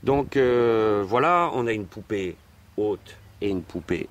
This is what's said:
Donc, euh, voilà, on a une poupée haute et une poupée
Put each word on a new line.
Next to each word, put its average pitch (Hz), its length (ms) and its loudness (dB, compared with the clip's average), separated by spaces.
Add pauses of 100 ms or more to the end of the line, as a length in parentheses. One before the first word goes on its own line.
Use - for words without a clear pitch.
Donc, 139 340 0
euh, 117 680 4
voilà, 156 480 2
on 120 140 -2
a 113 60 -2
une 104 140 -6
poupée 98 500 -8 (400)
haute 104 400 -4 (240)
et 104 80 -2
une 92 140 -4
poupée 85 480 -6